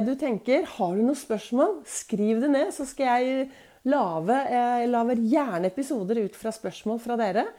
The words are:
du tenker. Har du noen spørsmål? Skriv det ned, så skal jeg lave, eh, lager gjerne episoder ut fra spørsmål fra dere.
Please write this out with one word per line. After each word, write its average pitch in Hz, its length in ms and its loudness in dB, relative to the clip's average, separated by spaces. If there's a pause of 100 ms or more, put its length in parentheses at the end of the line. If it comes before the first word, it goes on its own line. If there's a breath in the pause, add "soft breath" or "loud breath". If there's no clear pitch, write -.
du 262 100 0
tenker. 269 500 0
Har 180 300 -2
du 214 80 2
noen 269 160 2
spørsmål? 277 640 0
Skriv 220 560 0
det 285 80 2
ned, 294 240 2
så 285 120 -8
skal 269 200 -4
jeg 262 440 0 (340 loud breath)
lave, 202 500 2
eh, 240 540 2
lager 240 280 2
gjerne 226 520 2
episoder 226 580 -2
ut 185 100 -8
fra - 140 -6
spørsmål 214 500 -6
fra 233 180 -4
dere. 220 280 0 (140 loud breath)